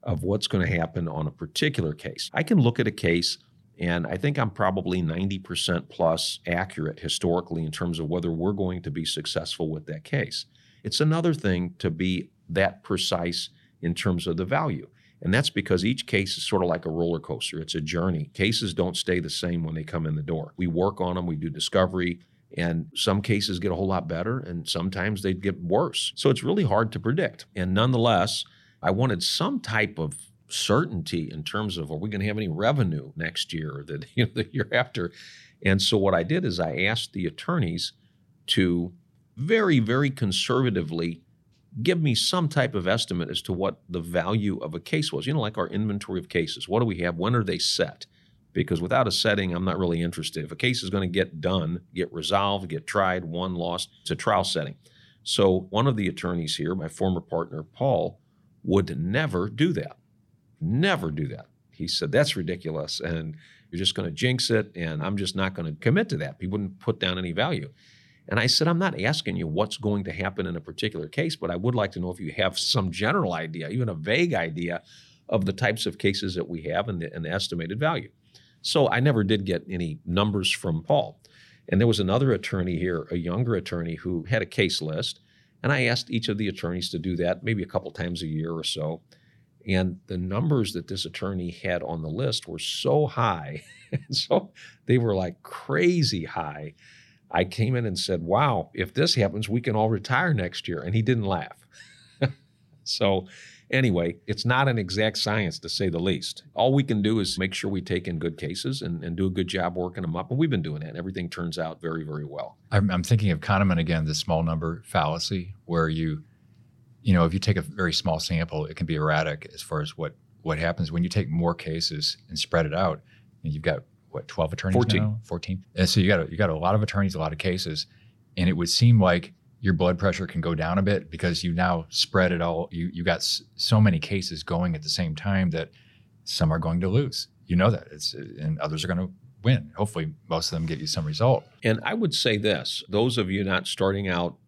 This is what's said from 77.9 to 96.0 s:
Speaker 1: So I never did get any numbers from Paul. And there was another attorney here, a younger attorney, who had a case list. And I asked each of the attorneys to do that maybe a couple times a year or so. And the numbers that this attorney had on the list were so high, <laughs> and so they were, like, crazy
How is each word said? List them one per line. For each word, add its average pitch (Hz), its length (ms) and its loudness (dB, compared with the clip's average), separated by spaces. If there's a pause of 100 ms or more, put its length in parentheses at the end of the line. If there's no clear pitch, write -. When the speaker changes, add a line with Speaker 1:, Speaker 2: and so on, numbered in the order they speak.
Speaker 1:
So 143 220 6
I - 100 2
never 123 240 6
did 101 220 4
get 90 240 0
any 87 360 -4
numbers 98 460 2
from 82 320 -2
Paul. - 380 0 (480)
And 95 120 4
there 120 60 6
was 107 140 4
another 117 320 4
attorney 90 460 0
here, 87 340 -2
a 87 40 -2
younger 95 380 0
attorney, 85 400 -4
who 85 300 -4
had 104 180 0
a 92 40 -4
case - 360 0
list. 78 380 -4 (420)
And 131 100 2
I 131 120 2
asked 117 260 0
each 113 180 -2
of 104 80 0
the 104 120 -2
attorneys 87 420 -4
to 90 80 -6
do 92 180 -2
that 87 280 -2
maybe 107 180 -2
a - 40 -4
couple - 260 -4
times 87 300 -6
a 82 40 -6
year 78 260 -4
or 80 120 -6
so. 78 380 -4 (680)
And 92 400 0
the 92 100 -6
numbers 107 540 0
that 87 160 -6
this 98 160 -6
attorney 92 460 -4
had 90 340 -4
on 80 180 -4
the 78 60 -6
list 110 400 -2
were 82 100 -8
so 143 480 2
high, 85 560 -2 (160)
<laughs> - 140 -16
and - 240 -4
so - 340 0 (360)
they 123 120 4
were, 117 160 2
like, 90 280 -2
crazy 151 800 2